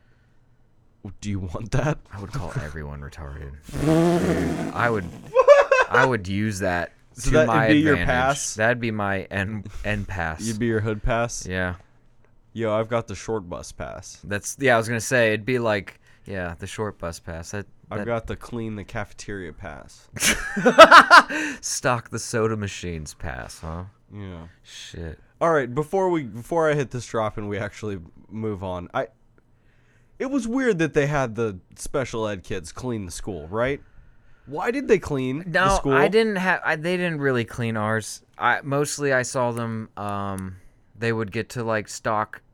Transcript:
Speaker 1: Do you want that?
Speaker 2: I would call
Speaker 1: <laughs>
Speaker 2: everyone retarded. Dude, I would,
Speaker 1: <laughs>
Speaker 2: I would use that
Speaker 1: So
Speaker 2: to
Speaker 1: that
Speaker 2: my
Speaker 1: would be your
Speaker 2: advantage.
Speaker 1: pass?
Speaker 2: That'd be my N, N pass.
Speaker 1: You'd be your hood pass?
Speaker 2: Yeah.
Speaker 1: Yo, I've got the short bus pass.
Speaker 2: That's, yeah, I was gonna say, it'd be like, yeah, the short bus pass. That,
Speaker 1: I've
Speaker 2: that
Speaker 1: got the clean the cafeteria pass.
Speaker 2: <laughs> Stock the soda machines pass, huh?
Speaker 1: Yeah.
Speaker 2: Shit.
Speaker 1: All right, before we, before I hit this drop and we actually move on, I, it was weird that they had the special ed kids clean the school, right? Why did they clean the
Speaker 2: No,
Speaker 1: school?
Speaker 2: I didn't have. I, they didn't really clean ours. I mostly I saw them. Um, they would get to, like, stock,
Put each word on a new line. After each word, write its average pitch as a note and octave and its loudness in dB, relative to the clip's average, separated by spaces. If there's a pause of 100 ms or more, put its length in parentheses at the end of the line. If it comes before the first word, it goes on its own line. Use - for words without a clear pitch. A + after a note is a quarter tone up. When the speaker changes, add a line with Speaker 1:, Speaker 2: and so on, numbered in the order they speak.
(1200)
Speaker 1:
Do G#2 -6
you G2+ -4
want F#2+ -8
that? C#3 0 (120)
Speaker 2:
I G2+ -14
would G2 -12
call F#2 -6
Speaker 1:
<laughs> - -6
Speaker 2:
everyone D2+ -10
retarded. C#2+ -12 (300)
Dude, E3 2
I A2+ 0
would, G#2 0 (440)
Speaker 1:
<laughs> C#5 8
Speaker 2:
I B2+ 6
would A2+ 0
use G2+ -2
that F2 -2 (200)
Speaker 1:
So - -2
Speaker 2:
to C#3 6
Speaker 1:
that D#3 6
Speaker 2:
my A2+ 4
Speaker 1:
would A2 6
be G2+ 6
your D3+ 4
Speaker 2:
advantage. - 2
Speaker 1:
pass? C3 0
Speaker 2:
That'd A#2 2
be A#2 -2
my G2+ -2
N, G2 -4 (180)
N G#2 -2
pass. E2+ -4
Speaker 1:
You'd A2 -4
be A#2 0
your A2+ 2
hood G#2+ -2
pass? A#2 -2
Speaker 2:
Yeah. F#2 -2 (800)
Speaker 1:
Yo, A2 -2
I've A2 0
got A2+ -2
the G2 -10
short G#2 -6
bus D2 -12
pass. - -12
Speaker 2:
That's, G2 -6
yeah, B2+ 6
I - 4
was A2 0
gonna A#2 -4
say, A2+ 4
it'd G#2+ -4
be B2+ 0
like, G#2+ -2 (260)
yeah, F2+ -8
the - -12
short G#2+ -8
bus E2+ -10
pass. E2 -12
That, G2+ -8 (260)
Speaker 1:
I've G#2+ -6
Speaker 2:
that G#2 -6
Speaker 1:
got A#2 -4
the G#2 -8
clean A2+ -8
the G2 -10
cafeteria G2+ -10
pass. - -16
Speaker 2:
<laughs> D4+ 8
Stock - -4
the A#2 -8
soda A2 0
machines F2 -8
pass, - -10
huh? D#2+ -10 (300)
Speaker 1:
Yeah. F#2 -14 (160)
Speaker 2:
Shit. - -14 (220)
Speaker 1:
All E3 2
right, C3 0
before F3+ 0
we, E3+ 0
before B2+ 0
I D3 4
hit C#3 -2
this A#2+ -6
drop A2 -2
and G#2 -6
we G2+ -4
actually G2+ -8 (300)
move G#2+ -6
on, F2+ -8
I, C3 -2 (1080)
it B3+ -4
was C4 -2
weird A#3 2
that D#3+ 0
they C#3+ 4
had C3+ -2
the G#2+ -2 (160)
special A#2 -4
ed G#2 -6
kids F2+ -8
clean A#2 -6
the E2+ -10
school, E2 -10
right? A#2+ -2 (640)
Why F3 -4
did C4+ -4
they G3+ 6
clean C3 -4
the F3+ 0
Speaker 2:
No, G3 6
Speaker 1:
school? C#3 2
Speaker 2:
I E3+ 6
didn't A3 4
have. F#3 0
I, D3+ 0
they E3 -2
didn't E3+ -2
really C3 2
clean A2+ -4
ours. A2 -2 (160)
I A2 2
mostly C#3+ -2
I B2+ 2
saw A#2+ -2
them. A2+ -6
Um, G2 -6 (400)
they A#2 -2
would A2 -4
get A2 -6
to, A#2+ -8
like, A2 -2
stock, G#2+ -4 (120)